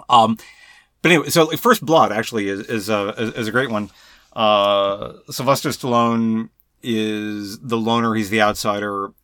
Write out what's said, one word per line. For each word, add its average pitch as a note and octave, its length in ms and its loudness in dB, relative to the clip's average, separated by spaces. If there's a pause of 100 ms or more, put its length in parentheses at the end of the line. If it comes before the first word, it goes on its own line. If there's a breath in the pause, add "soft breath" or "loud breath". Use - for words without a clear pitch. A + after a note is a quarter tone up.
Um, A2+ 300 4 (640 soft breath)
but E3+ 100 4
anyway, D#3+ 160 2
so, E3 160 4
like, D#3 160 -2
First A#3 260 2
Blood C3+ 240 4
actually G#2+ 380 -4
is, G2 180 -4
is, G#2+ 240 -6
uh, G#2 260 -2
is, A2 180 -6
is A#2 140 -6
a G#2+ 40 -6
great B2+ 180 -2
one. G#2 200 -6 (420 soft breath)
Uh, G2+ 800 2 (180)
Sylvester C3+ 380 0
Stallone A#2 800 0 (340)
is G#2+ 760 -6
the A#2 180 -4
loner, A#2 380 0
he's G#2+ 160 -2
the A2 100 0
outsider, G#2 720 -2 (120)